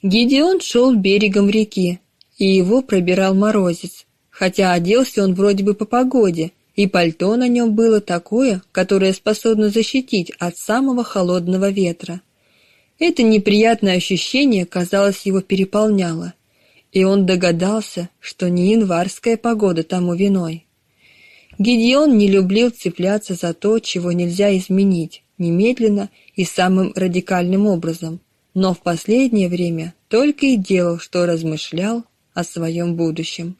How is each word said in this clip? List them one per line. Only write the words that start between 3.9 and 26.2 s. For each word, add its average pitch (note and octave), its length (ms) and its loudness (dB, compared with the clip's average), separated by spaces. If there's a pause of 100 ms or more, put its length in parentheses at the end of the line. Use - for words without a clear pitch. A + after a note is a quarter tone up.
хотя F#3 420 0
оделся G3+ 500 0
он F#3+ 120 0
вроде G3 280 0
бы G3+ 120 0
по G#3 100 -6
погоде – A3 640 0 (240)
и G3+ 120 2
пальто F3+ 480 0
на B3 120 0
нём A#3+ 260 0
было A3 280 4
такое, G#3 600 -2 (100)
которое F#3+ 420 0
способно G#3+ 560 0
защитить A3 680 -2
от F3 180 -6
самого B3 460 -2
холодного F#3 680 0
ветра. F3+ 520 -4 (760)
Это E4+ 240 0
неприятное G#3+ 760 2
ощущение, G3 680 0
казалось, G3 600 -2
его F#3+ 160 0
переполняло, F#3+ 920 -2 (580)
и F#3+ 120 2
он F#3+ 220 2
догадался, F3+ 840 -2 (100)
что - 300 -6
не F3+ 220 2
январская G3+ 680 0
погода G#3 460 0
тому F3 320 -2
виной. F3 500 -2 (920)
Гедеон B3 600 4
не G#3 100 4
любил G3 420 2
цепляться G3 640 -4
за E3+ 200 -6
то, G#3+ 260 0
чего F3 320 -6
нельзя F3 460 0
изменить F#3 680 0 (140)
немедленно G3+ 720 0 (260)